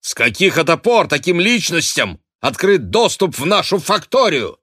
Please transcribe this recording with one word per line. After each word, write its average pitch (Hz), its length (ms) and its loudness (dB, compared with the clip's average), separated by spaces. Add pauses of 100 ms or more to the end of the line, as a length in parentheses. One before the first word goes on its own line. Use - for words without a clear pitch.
"С - 140 -8
каких 123 440 0
это 160 180 2
пор 220 320 2
таким 170 320 0
личностям 165 800 -2 (200)
открыт 143 500 0
доступ 196 480 0
в 139 80 -4
нашу 196 320 0
факторию?" 180 840 -2